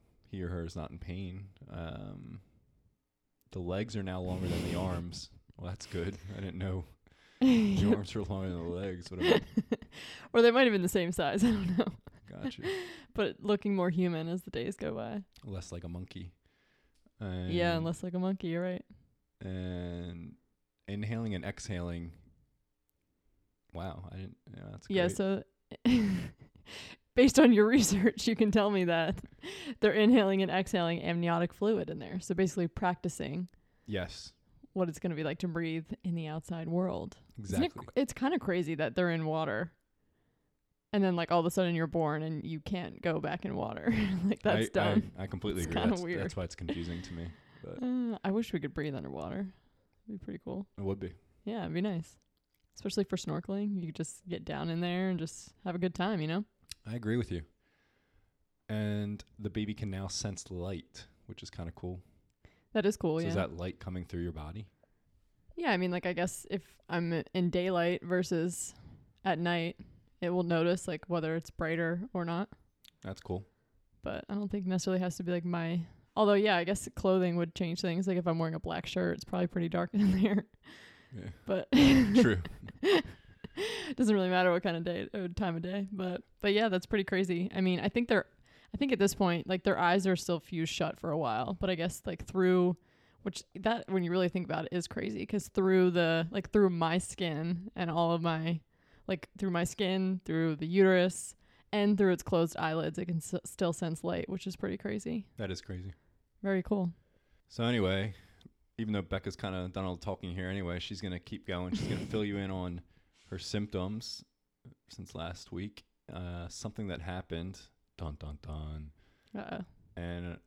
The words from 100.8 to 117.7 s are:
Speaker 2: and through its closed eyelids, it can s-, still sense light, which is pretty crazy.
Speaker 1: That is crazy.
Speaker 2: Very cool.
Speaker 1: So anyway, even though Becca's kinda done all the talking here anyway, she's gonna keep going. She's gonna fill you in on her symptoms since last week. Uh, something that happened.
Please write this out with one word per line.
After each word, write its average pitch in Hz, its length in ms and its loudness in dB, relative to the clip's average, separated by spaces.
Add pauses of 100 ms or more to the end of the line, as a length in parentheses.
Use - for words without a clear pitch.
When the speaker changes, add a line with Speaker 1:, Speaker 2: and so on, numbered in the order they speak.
Speaker 2:
and 208 280 4
through 190 140 8
its 170 100 0
closed 165 360 2
eyelids, 160 400 -2
it 180 80 -4
can 170 120 0
s-, - 160 -6 (100)
still 170 300 0
sense 170 280 -4
light, 175 280 -2
which 190 160 -8
is 185 100 -8
pretty 196 220 -6
crazy. 208 480 -6 (100)
Speaker 1:
That 98 140 -4
is 90 100 -6
crazy. 92 320 -10 (500)
Speaker 2:
Very 196 200 2
cool. 185 300 0 (560)
Speaker 1:
So - 160 -2
anyway, 101 500 2 (640)
even 107 160 -2
though 98 80 0
Becca's 95 340 -6
kinda 92 320 -4
done 95 160 -4
all 92 120 -4
the - 80 -14
talking 92 300 -6
here 92 140 -4
anyway, 90 300 -4
she's 90 240 -8
gonna 90 180 -6
keep - 260 -12
going. 90 280 -4
She's - 140 -2
gonna - 180 -4
fill 107 180 -2
you 101 140 -4
in 98 120 -4
on 90 300 -6 (480)
her 92 100 -8
symptoms 104 880 -6 (640)
since - 260 -14
last 82 380 -10
week. 95 320 -8 (280)
Uh, 87 360 -8
something 104 400 -8
that 85 140 -6
happened. 90 580 -8 (380)